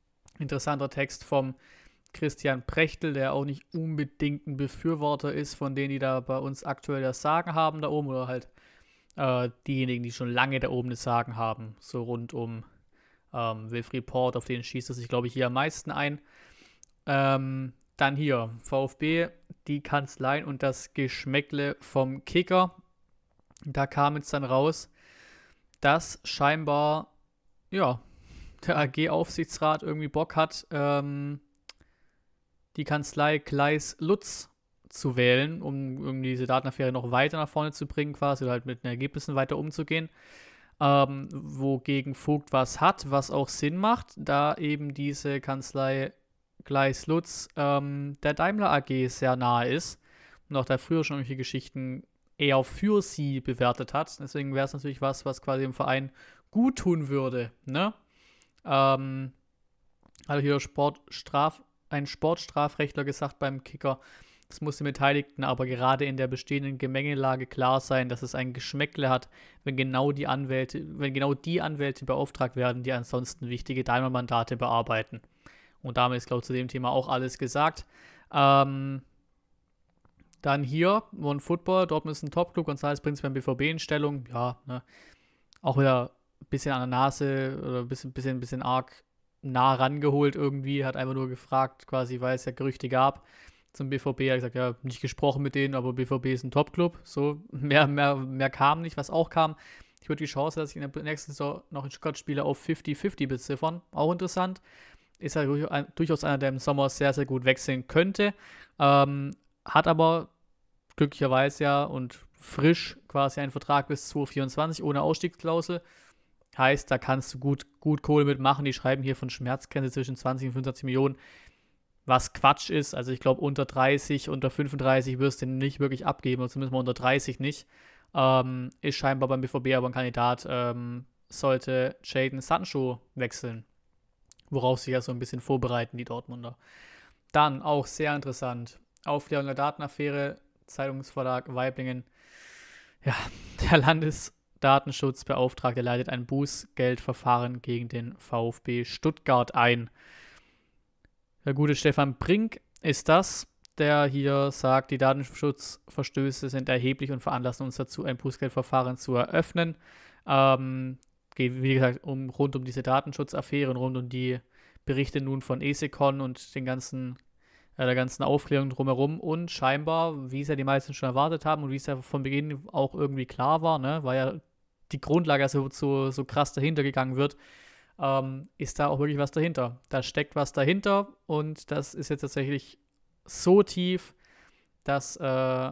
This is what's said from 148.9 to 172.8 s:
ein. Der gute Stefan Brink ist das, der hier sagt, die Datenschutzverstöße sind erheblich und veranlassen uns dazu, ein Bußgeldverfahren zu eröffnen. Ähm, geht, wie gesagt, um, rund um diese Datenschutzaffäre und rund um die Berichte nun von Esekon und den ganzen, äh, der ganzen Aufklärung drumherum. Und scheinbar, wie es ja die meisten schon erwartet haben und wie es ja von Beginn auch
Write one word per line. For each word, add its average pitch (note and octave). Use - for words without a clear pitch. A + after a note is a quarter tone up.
ein. A#2+
Der C#3+
gute D3
Stefan C#3+
Brink G#3+
ist -
das, F3
der D3
hier C#3
sagt, C3
die C#3
Datenschutzverstöße C3+
sind C3
erheblich C3
und C3
veranlassen B2
uns B2+
dazu, -
ein C3
Bußgeldverfahren B2+
zu -
eröffnen. E3
Ähm, C3
geht, B2+
wie C3
gesagt, C3
um, C3+
rund C#3+
um C3
diese B2+
Datenschutzaffäre C#3
und B2+
rund B2+
um B2
die B2+
Berichte C3+
nun C3+
von B2+
Esekon C#3
und B2+
den C3
ganzen, B2+
äh, C3
der B2+
ganzen B2+
Aufklärung C#3
drumherum. C3+
Und E3+
scheinbar, D3+
wie C#3
es C#3+
ja D3+
die C#3
meisten C#3
schon C3+
erwartet D3
haben D#3
und C#3
wie C3+
es C3+
ja C3+
von C#3
Beginn C#3+
auch C#3